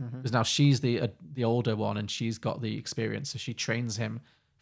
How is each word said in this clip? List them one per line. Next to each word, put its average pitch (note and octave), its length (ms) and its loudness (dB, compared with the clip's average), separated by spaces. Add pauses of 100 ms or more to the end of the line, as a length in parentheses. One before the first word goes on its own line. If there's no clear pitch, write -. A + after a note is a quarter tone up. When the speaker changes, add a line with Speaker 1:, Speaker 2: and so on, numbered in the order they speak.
Speaker 1:
Mm-hmm. B2+ 220 -8
Speaker 2:
'Cause A#2 100 -2
now A#2+ 100 4
she's C#3+ 380 6
the, A#2+ 220 2
uh, G#2 60 2 (260)
the B2+ 100 0
older A2+ 320 2
one G#2 220 0
and G#2 120 -4
she's A2+ 280 -2
got - 240 -4
the G#2+ 160 -4
experience, A2+ 520 -4
so - 80 -8
she - 140 -8
trains A2+ 460 -2
him A2+ 220 -4 (420)